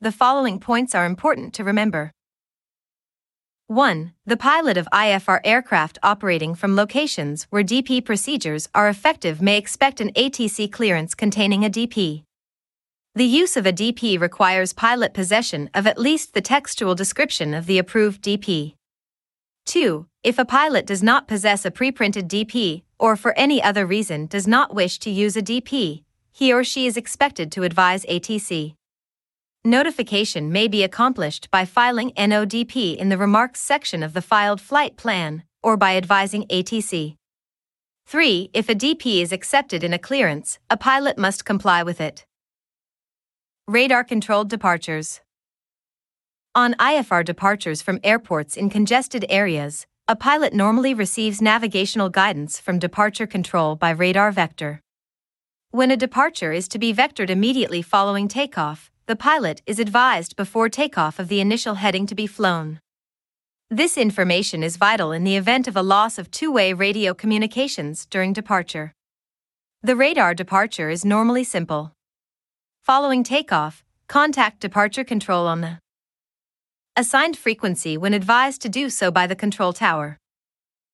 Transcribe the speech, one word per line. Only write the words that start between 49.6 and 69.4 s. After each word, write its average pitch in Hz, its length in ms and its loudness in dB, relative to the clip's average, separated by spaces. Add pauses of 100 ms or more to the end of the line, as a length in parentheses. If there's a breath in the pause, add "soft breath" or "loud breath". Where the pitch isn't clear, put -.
a 226 80 2
pilot 285 380 2
normally 226 400 4
receives 214 480 -2
navigational 214 680 2
guidance 175 500 0
from 180 180 -2
departure 208 480 -2
control 170 500 -2
by 165 140 0
radar 180 420 2
vector. 156 500 -4 (920)
When 254 180 2
a 262 80 4
departure 247 540 0
is 180 160 -4
to - 100 -8
be 220 160 0
vectored 220 380 0
immediately 202 500 0
following 202 460 0
takeoff, 196 640 -6 (160)
the 226 80 -2
pilot 208 500 0
is 202 140 -6
advised 226 560 2
before 226 340 -2
takeoff 208 480 -2
of 180 100 -8
the 202 120 -2
initial 220 340 0
heading 190 320 -2
to 208 80 -6
be 208 140 -6
flown. 165 520 -2 (920)
This 294 260 0
information 196 640 0
is 170 160 -4
vital 202 340 2
in 165 120 -4
the 190 140 2
event 240 300 0
of 202 80 -4
a 196 60 0
loss 202 380 2
of 175 100 -14
two-way 240 420 0
radio 196 440 -2
communications 214 920 -2
during 185 260 -2
departure. 180 640 -4 (880)